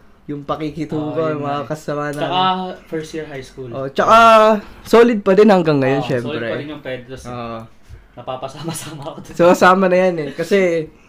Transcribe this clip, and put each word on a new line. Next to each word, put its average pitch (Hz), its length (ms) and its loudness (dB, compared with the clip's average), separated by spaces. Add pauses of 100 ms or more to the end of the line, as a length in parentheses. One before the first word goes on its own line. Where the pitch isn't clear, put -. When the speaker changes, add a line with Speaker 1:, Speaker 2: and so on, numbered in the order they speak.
(240)
Speaker 1:
Yung 147 180 -12
pakikitungo, 151 680 -8
Speaker 2:
Oo, 160 140 -4
yun 156 80 -4
Speaker 1:
yung 147 80 -8
mga 143 100 -6
Speaker 2:
nga 143 60 -4
eh. 139 100 -8
Speaker 1:
kasama 151 380 -8
namin. 147 160 -8
Speaker 2:
Tsaka 175 180 -2 (460)
first 156 260 -10
year 156 140 -10
high 139 160 -14
school. 127 260 -16
Speaker 1:
Oo, 135 200 -10
tsaka 202 280 2 (680)
solid 233 380 4
pa 196 120 2
din 214 160 6
hanggang 160 300 4
ngayon, 135 200 2
Speaker 2:
Oo, 143 80 -4
Speaker 1:
syempre. 127 240 -4
Speaker 2:
solid 117 160 -6
pa 110 100 -4
rin 147 120 -10
yung 151 120 -14
Pedros 127 420 -14
eh. 123 80 -14
Speaker 1:
Oo. 117 280 -10 (560)
Speaker 2:
Napapasama-sama 139 920 -12
ako 151 160 -14
dun. - 140 -18
Speaker 1:
So, 170 120 2
kasama 185 400 6
na 180 120 2
yan 185 200 2
eh. 147 140 -6
Kasi, 170 560 -2 (200)